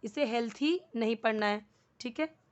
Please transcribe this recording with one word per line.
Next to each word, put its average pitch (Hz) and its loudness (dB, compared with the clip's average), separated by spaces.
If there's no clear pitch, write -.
इसे 294 0
हेल्थी 240 0
नहीं 226 2
पढ़ना 214 0
है, 208 0
ठीक 247 -8
है। 311 0